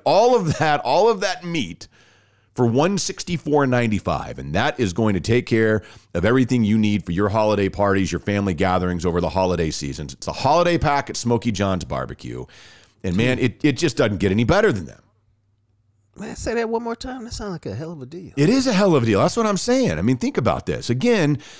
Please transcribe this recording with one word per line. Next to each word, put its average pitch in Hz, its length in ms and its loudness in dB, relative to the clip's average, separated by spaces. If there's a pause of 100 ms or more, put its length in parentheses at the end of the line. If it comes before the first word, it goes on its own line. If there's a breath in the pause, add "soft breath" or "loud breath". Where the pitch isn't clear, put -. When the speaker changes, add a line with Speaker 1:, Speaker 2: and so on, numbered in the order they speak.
Speaker 1:
All 220 300 4
of 180 220 0
that, 147 240 0
all 180 300 2
of 208 100 -2
that 180 240 -4
meat 151 420 -6 (680 soft breath)
for 123 120 2
one 147 300 2
sixty-four 147 720 -2
ninety-five. 98 720 0
And 71 160 -8
that 127 240 -2
is 101 140 0
going 107 220 0
to 90 60 -2
take 120 240 0
care 110 380 2 (320 loud breath)
of 85 100 0
everything 123 380 2
you 107 160 2
need 104 260 2
for 90 60 -6
your 98 180 0
holiday 104 400 2
parties, 98 440 0
your 85 80 -4
family 101 340 -2
gatherings 90 500 0
over 87 160 0
the 85 100 -2
holiday 87 420 0
seasons. 71 400 -8
It's - 160 -12
a 80 40 -4
holiday 170 460 2
pack 143 320 -2
at - 60 -10
Smokey 120 340 -2
John's 95 340 -2
Barbecue. 64 600 -8 (580 loud breath)
And, 90 140 -2
man, 123 240 2
it, - 240 0
it 147 80 4
just 151 240 -2
doesn't 107 220 2
get 98 120 2
any 110 140 2
better 196 260 4
than 95 160 -4
them. - 160 -20 (1120)
Speaker 2:
Man, 220 200 -12
say 233 180 -6
that 233 140 -2
one 226 160 -4
more 233 100 -6
time. 254 300 -12
That 240 80 -16
sounds 208 180 -8
like 165 160 -10
a 101 80 -6
hell 156 160 -8
of 160 100 -12
a 127 60 -14
deal. 160 300 -16
Speaker 1:
It 143 120 4
is 262 200 2
a 247 40 2
hell 190 220 4
of 135 80 4
a 113 40 0
deal. 101 140 4
That's 156 160 2
what 226 100 2
I'm 202 100 0
saying. 240 420 0
I 80 40 -2
mean, 123 140 2
think 254 220 -4
about 110 260 0
this. 69 240 -4
Again, 147 500 2 (220 loud breath)